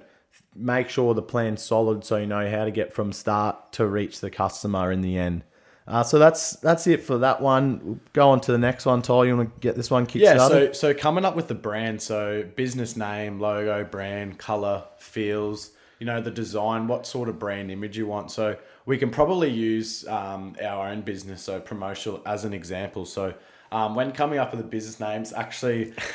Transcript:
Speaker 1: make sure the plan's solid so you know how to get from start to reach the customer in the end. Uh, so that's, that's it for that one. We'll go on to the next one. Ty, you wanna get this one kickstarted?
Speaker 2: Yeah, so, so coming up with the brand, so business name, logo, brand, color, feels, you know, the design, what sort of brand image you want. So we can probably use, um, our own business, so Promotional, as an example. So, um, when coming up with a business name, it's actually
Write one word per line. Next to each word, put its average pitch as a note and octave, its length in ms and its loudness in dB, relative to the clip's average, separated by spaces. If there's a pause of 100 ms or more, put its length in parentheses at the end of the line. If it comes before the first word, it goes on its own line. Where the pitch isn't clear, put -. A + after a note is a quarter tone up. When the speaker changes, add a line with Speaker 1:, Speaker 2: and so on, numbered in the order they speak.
(540)
Speaker 1:
make B2 360 0
sure A#2+ 240 2
the G#2+ 80 0
plan's A2+ 400 -2
solid A2 420 2
so A2 140 0
you G#2 80 0
know G#2 240 -2
how G#2+ 160 0
to A2 60 -2
get G2+ 220 -2
from G2+ 200 -2
start G#2 600 -2
to A#2 120 2
reach G2+ 340 -2
the G2+ 100 -6
customer F#2+ 640 -2
in F#2+ 100 0
the F#2 160 0
end. F2+ 260 -2 (440)
Uh, A#2 160 2
so D3 160 4
that's, D#3+ 380 6
that's E3 300 2
it E3 140 4
for B2+ 180 0
that C3 200 4
one. C3+ 420 2
We'll G2+ 180 -8 (120)
go C#3+ 200 8
on B2+ 100 6
to - 100 0
the A#2+ 60 4
next B2 280 2
one. B2 160 4
Ty, B2 240 6
you B2 120 2
wanna A#2 140 0 (100)
get B2 160 0
this A2+ 120 -6
one B2 160 4
kickstarted? - 140 -4
Speaker 2:
Yeah, C#3+ 280 10
so, C#3 260 6
so D3 200 2
coming D#3 300 0
up F#3+ 120 0
with D#3+ 120 -4
the - 80 -4
brand, G#2+ 460 -4
so G#2+ 420 -4 (140)
business B2 400 -4
name, G#2 420 -6
logo, G#2 460 0
brand, G2 520 -8
color, G2+ 460 -2 (140)
feels, G#2+ 720 -6 (280)
you A#2 60 -10
know, A#2 140 -4
the A#2 120 -8
design, A2 560 -4
what A#2+ 200 -4
sort B2 220 -4
of A2 100 -8
brand G2+ 320 -6
image G2+ 260 -10
you A2 80 -4
want. G#2 260 -8
So G#2+ 260 -4 (280)
we C3+ 120 0
can C3 120 0
probably D3+ 400 2
use, A2+ 580 -2
um, G2 540 -8
our G2+ 280 -6
own G#2 120 -8
business, F#2+ 400 -10
so F#2+ 200 -8
Promotional, G2 640 -8
as G#2 180 -4
an G#2+ 100 -4
example. F#2 520 -8
So, F#2+ 280 -6 (360)
um, A2 260 -2
when C3 180 -2
coming D3 260 -2
up B2 120 -2
with A#2+ 100 -8
a - 60 -6
business A2 300 -8
name, G#2+ 240 -6
it's A2 120 -10
actually A2+ 600 -4 (220)